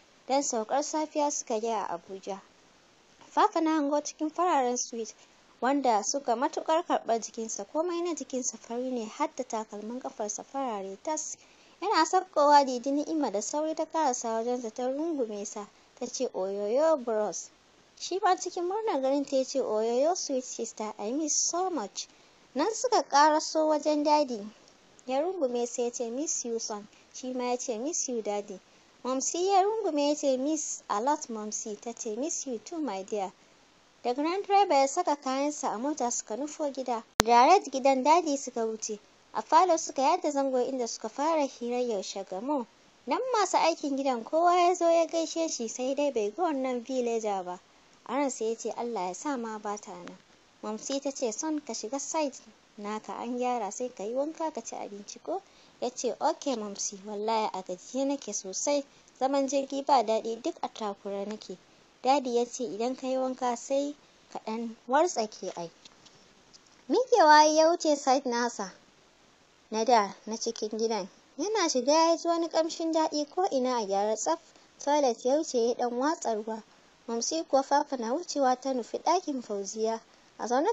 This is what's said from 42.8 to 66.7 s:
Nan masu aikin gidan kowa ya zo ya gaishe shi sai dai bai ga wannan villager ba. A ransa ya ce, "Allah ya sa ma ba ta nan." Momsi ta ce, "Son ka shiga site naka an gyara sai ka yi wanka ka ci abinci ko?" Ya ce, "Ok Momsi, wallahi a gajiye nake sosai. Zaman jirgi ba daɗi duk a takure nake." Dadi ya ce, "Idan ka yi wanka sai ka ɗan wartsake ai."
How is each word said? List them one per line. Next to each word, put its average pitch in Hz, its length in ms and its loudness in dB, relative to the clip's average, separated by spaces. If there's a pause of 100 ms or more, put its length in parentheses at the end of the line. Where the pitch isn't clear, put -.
Nan 302 120 0 (140)
masu 392 260 2
aikin 302 380 0
gidan 262 280 0
kowa 349 320 4
ya 359 180 6
zo 339 160 2
ya 330 160 6
gaishe 330 420 -2
shi 240 200 -6
sai 254 260 -2
dai 285 180 0
bai 208 180 0
ga 320 120 -6
wannan 262 420 0
villager 226 600 -2
ba. 180 140 -8 (480)
A 226 100 -6
ransa 269 280 0
ya 226 120 0
ce, 226 200 -6
"Allah 226 320 -4
ya 180 60 -6
sa 285 220 -4
ma 220 220 -6
ba 208 200 -6
ta 208 140 -16
nan." 175 240 -16 (460)
Momsi 220 400 -4
ta 277 80 -4
ce, 247 220 -4
"Son 311 280 -4
ka - 140 -12
shiga 247 240 -6
site 294 420 -4 (380)
naka 208 360 -8
an 240 240 -6
gyara 247 340 -2
sai 254 160 -6
ka 240 160 -10
yi 226 100 -6
wanka 320 380 -2
ka 233 80 -8
ci - 160 -10
abinci 202 460 -12
ko?" 349 200 -6 (380)
Ya 247 100 -2
ce, - 300 -4
"Ok 285 360 0
Momsi, 202 500 -8
wallahi 214 460 -2
a 185 100 -8
gajiye 220 440 -6
nake 277 260 -4
sosai. 277 520 -2 (340)
Zaman 269 300 0
jirgi 277 340 -2
ba 269 220 4
daɗi 220 380 -2
duk 339 200 -2
a 254 60 -4
takure 202 580 -6
nake." 208 300 -10 (480)
Dadi 254 320 4
ya 240 100 4
ce, 240 180 -8
"Idan 226 320 -2
ka 262 100 -8
yi 262 100 -2
wanka 254 400 -2
sai 285 380 -2 (380)
ka - 140 -8
ɗan 226 300 -6 (120)
wartsake 247 680 2
ai." 170 140 -8 (1200)